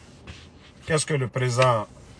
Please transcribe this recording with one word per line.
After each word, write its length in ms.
Qu'est-ce 180
que 100
le 120
président, 640